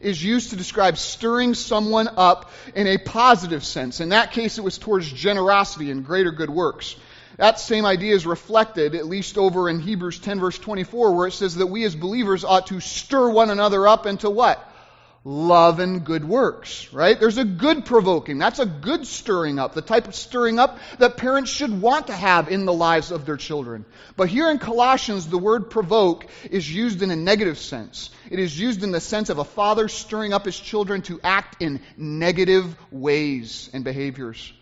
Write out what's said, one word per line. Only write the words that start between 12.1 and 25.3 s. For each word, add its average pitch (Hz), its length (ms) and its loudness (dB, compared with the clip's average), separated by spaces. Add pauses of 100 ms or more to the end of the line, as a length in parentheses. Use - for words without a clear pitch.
ought 185 260 2
to 185 120 -6
stir - 500 0
one 220 200 6
another 202 360 2
up 220 200 6
into 202 240 -2
what? 214 340 2 (600)
Love 165 540 4
and 180 260 -2
good 156 200 -4
works, - 680 -2
right? 175 260 4
There's 220 200 2
a 269 60 2
good 226 400 0
provoking. 180 540 2
That's 190 220 0
a 247 60 0
good 196 400 -6
stirring 165 520 -4
up, 135 160 -4
the 156 80 -4
type 226 260 0
of 190 60 -18
stirring 233 440 -2
up 247 200 4 (200)
that 247 180 4
parents 262 340 -2
should 214 320 -4
want 262 240 2
to 233 60 -10
have 175 360 2
in 196 160 -2
the 185 80 0
lives 165 380 2
of 156 160 -8
their 151 100 -6
children. 120 480 -10 (320)
But 185 120 0
here 277 220 2
in 294 80 0
Colossians, 233 720 0
the 180 80 -2